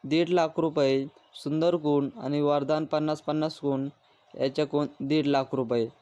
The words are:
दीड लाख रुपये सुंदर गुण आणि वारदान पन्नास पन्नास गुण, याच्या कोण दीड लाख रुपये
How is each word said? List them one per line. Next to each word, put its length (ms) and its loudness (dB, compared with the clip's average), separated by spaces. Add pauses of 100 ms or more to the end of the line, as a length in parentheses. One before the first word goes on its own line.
दीड 260 0
लाख 300 2
रुपये 460 2 (300)
सुंदर 400 0
गुण 340 2 (120)
आणि 200 -2
वारदान 440 0
पन्नास 360 -2
पन्नास 420 -4
गुण, 240 0 (460)
याच्या 320 0
कोण 220 -2 (140)
दीड 260 0
लाख 280 0
रुपये 320 0 (140)